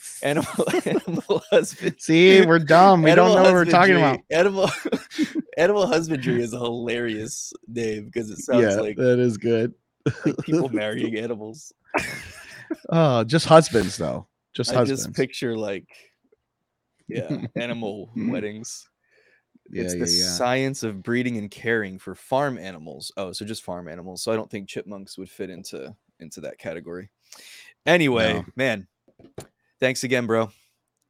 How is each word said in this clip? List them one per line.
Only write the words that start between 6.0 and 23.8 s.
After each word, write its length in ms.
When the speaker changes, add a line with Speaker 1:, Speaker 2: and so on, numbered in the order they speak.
Speaker 2:
is 100
a 60
hilarious 920
name 420
'cause 200
it 80
sounds 240
Speaker 1:
Yeah, 180
Speaker 2:
like, 160
Speaker 1:
that 240
is 180
good. 340
Speaker 2:
like 140
people 300
Speaker 1:
<laughs> 40
Speaker 2:
marrying 460
animals. 540
<laughs> 60
Speaker 1:
Oh, 360
just 220
husbands, 500
though. 300
Just 180
Speaker 2:
I 140
just 60
Speaker 1:
husbands. 140
Speaker 2:
picture, 400
like, 320
yeah, 420
Speaker 1:
<laughs> 60
Speaker 2:
animal 600
weddings. 720
Speaker 1:
Yeah, 120
Speaker 2:
It's 120
the 60
Speaker 1:
yeah, 40
yeah. 120
Speaker 2:
science 480
of 180
breeding 340
and 140
caring 480
for 160
farm 440
animals. 580
Oh, 160
so 120
just 200
farm 240